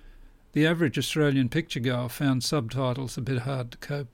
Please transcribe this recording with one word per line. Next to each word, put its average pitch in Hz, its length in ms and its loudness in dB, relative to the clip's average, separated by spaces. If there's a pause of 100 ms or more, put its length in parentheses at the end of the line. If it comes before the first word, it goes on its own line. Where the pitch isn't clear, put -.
(520)
The 151 140 4
average 165 320 2
Australian 135 500 2
picture 160 320 -2
goer 123 280 0
found 131 360 0
subtitles 127 720 -2
a 143 40 -4
bit 123 200 -2
hard 127 320 -4
to - 60 -18
cope 143 360 -6